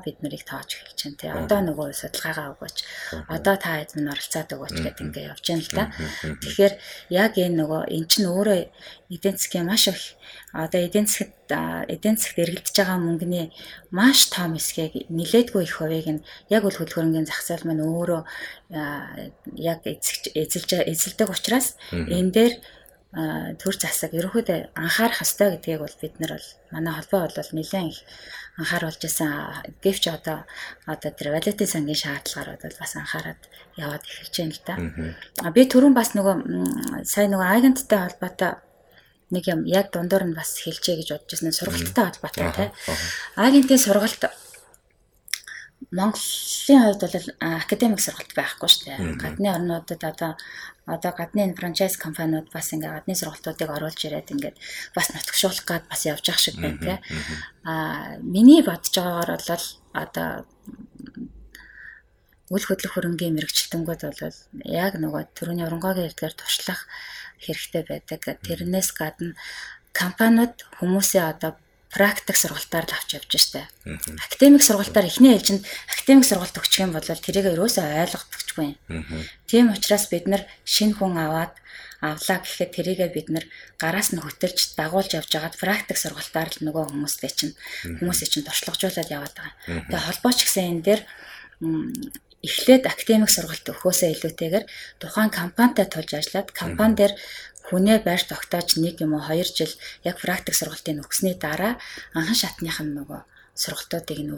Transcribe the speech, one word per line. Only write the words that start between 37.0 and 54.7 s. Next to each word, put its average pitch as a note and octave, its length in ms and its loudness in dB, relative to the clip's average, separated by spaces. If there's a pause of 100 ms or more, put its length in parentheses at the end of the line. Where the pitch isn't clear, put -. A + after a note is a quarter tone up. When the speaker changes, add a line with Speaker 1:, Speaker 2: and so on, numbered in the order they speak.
Speaker 1:
сая G#3 240 2
нөгөө F#3+ 200 2
агенттай B3 500 6
холбоотой F3+ 540 -2 (800)
нэг F3+ 160 -2
юм E3 180 2
яг G3 280 2
дундуур F3+ 320 2
нь E3 120 -2
бас D#3+ 240 -8
хэлчихье E3 400 -2
гэж D#3+ 120 -10
бодож - 200 -10
ирсэн. E3 200 -2
Сургалттай F3+ 520 0
Speaker 2:
Мгм. F3 80 -2
Speaker 1:
холбоотой, - 320 -6
Speaker 2:
Аха, E2 120 -2
Speaker 1:
тий. G2+ 120 0
Speaker 2:
аха. - 800 -2
Speaker 1:
Агентийн C4+ 320 8
сургалт G#3 420 2 (1700)
Монголын - 880 4
хувьд G3+ 160 4
бол, F3 280 -4 (100)
а, E3 240 -2
академик G#3 400 2
сургалт - 320 -6
байхгүй - 340 -2
шүү - 160 6
дээ. C#3 140 -10
Speaker 2:
Мгм. E2+ 240 -4
Speaker 1:
Гадны - 260 -2
орнуудад E3+ 560 -2
одоо, D#3+ 280 -4 (520)
одоо E3 300 -4
гадны E3+ 320 -4
энэ F#3 100 -2
франчайз F#3 400 -2
компаниуд D#3+ 540 -4
бас - 240 -8
ингээ D#3 180 -6
гадны D#3 220 -6
сургалтуудыг D#3+ 560 -6
оруулж D#3 340 -6
ирээд D3+ 300 -8
ингээд C#3+ 220 -6 (360)